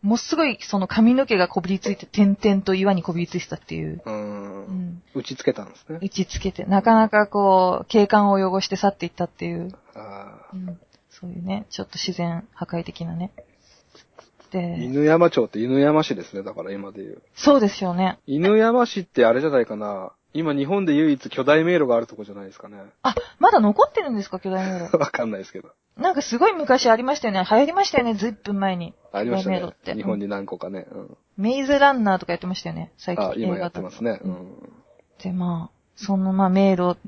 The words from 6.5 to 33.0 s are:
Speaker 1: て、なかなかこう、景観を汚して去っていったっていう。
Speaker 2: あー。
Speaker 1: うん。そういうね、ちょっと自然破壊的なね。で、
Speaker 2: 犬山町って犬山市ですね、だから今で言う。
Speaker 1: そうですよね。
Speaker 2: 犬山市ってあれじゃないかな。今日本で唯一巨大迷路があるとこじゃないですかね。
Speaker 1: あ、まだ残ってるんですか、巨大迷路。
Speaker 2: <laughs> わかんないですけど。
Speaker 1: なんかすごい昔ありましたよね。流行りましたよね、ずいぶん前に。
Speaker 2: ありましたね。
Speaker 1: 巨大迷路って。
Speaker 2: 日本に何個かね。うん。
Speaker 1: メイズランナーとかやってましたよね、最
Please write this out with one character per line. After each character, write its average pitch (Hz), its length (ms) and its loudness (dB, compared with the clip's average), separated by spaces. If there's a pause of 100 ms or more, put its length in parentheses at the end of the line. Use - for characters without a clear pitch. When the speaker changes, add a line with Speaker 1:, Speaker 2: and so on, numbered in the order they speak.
Speaker 1:
て、 180 140 -8
な 196 160 2
か 226 140 6
な 220 160 6
か 208 160 4
こ 190 560 4
う、 - 40 -20
景 208 200 4
観 202 240 4
を 190 220 2
汚 190 80 0
し - 80 -4
て 196 80 -4
去 202 120 2
っ 196 80 0
て - 80 -8
い 175 60 -6
っ - 20 -16
た - 120 -6
っ 170 40 -4
て - 160 -12
い 170 100 -6
う。 170 160 -8 (240)
Speaker 2:
あ - 440 -18 (160)
ー。 - 20 -14
Speaker 1:
う - 20 -12
ん。 180 220 -12 (300)
そ - 160 -18
う 175 40 -12
い 175 80 -12
う 175 60 -10
ね、 196 240 -6
ち - 120 -12
ょ - 20 -8
っ 190 40 -12
と - 120 -16
自 180 180 -8
然 170 380 -6
破 - 100 -12
壊 170 200 -6
的 170 200 -12
な 165 100 -8
ね。 175 180 -8 (1160)
で、 175 320 -6
Speaker 2:
犬 135 220 0
山 165 260 6
町 123 140 2
っ 104 40 -4
て 104 120 -6
犬 127 180 0
山 151 240 4
市 120 140 -4
で 90 80 -10
す - 100 -18
ね、 98 80 -8
だ 101 120 -12
か - 100 -10
ら 98 80 -10
今 101 180 -10
で - 140 -14
言 107 80 -16
う。 - 100 -20 (140)
Speaker 1:
そ 285 220 4
う - 20 0
で 208 80 4
す - 160 -8
よ 180 100 -4
ね。 180 320 -2
Speaker 2:
犬 175 320 2
山 233 260 4
市 220 160 -4
っ 175 40 -6
て - 200 2
あ 113 80 6
れ 123 80 0
じ 151 60 0
ゃ 156 40 -2
な 135 100 2
い 113 60 0
か 107 100 -8
な。 104 360 -8 (200)
今 156 220 -2
日 139 100 -2
本 190 200 -2
で 156 100 0
唯 151 180 2
一 - 160 -4
巨 135 160 -4
大 151 200 4
迷 175 100 0
路 156 120 2
が 120 100 2
あ 117 40 2
る 113 60 -4
と 104 100 -18
こ 107 80 -14
じ 101 80 -16
ゃ - 20 -18
な 101 80 -16
い 98 40 -16
で 95 60 -18
す - 60 -20
か - 100 -20
ね。 202 100 -20 (240)
Speaker 1:
あ、 254 120 0 (240)
ま 370 120 6
だ 415 100 6
残 214 280 4
っ - 40 -20
て - 80 -2
る 320 100 -4
ん 226 60 -4
で 202 60 -4
す - 80 -16
か、 185 100 -8
巨 190 100 -6
大 190 140 -2
迷 180 240 -6
路。 - 100 2
Speaker 2:
<laughs> - 0 -
わ - 80 0
か - 180 -4
ん 113 60 -6
な 107 60 -6
い 95 40 -10
で 95 40 -14
す - 80 -20
け - 80 -16
ど。 - 100 -20 (260)
Speaker 1:
な 359 160 0
ん - 20 -10
か 277 80 -2
す 233 140 -6
ご 311 120 4
い 440 40 2
昔 262 360 2
あ 226 80 6
り 233 60 0
ま 262 120 -2
し 294 60 -6
た 233 80 -4
よ 202 60 -2
ね。 185 140 0
流 220 100 4
行 285 80 6
り 320 60 -2
ま 392 120 2
し - 80 -4
た 294 60 2
よ 254 60 4
ね、 233 100 -2
ず 202 140 -2
い 240 40 -6
ぶ 208 200 -12
ん 196 60 -2
前 190 180 -2
に。 170 180 -10 (180)
Speaker 2:
あ 202 100 -4
り 226 80 -4
ま 190 80 0
し 190 60 -4
た 190 60 -2
ね。 180 100 -2
Speaker 1:
巨 175 60 -6
大 - 0 -
迷 170 60 -12
路 - 40 -20
っ - 80 -20
て。 92 100 -8
Speaker 2:
日 107 80 -6
本 101 160 -4
に 101 100 -6
何 98 180 -8
個 - 120 -12
か 87 100 -10
ね。 95 220 -12
う - 80 -16
ん。 - 180 -18 (200)
Speaker 1:
メ 226 220 0
イ 277 60 -2
ズ 277 140 2
ラ 285 140 6
ン 254 100 -2
ナ 196 140 4
ー - 20 0
と - 80 -14
か 175 60 -4
や 170 60 -4
っ - 20 -20
て 180 80 -8
ま 185 80 -6
し - 60 -12
た 170 80 -8
よ 165 40 -8
ね、 165 240 -12
最 180 180 -6